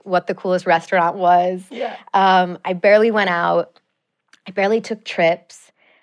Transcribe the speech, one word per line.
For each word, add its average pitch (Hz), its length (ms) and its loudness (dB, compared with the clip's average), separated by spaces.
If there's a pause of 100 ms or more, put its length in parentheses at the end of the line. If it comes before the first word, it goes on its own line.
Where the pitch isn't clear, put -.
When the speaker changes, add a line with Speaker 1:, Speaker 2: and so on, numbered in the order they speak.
Speaker 1:
what 180 220 -2
the 190 80 -4
coolest 180 300 -4
restaurant 170 520 0
was. 180 520 2
Speaker 2:
Yeah. - 260 -10 (180)
Speaker 1:
Um, 185 520 2
I 185 80 -4
barely 208 380 4
went 202 180 0
out. 170 500 -2 (680)
I 196 40 -14
barely 202 300 -2
took 220 220 -10
trips. - 680 -4 (320)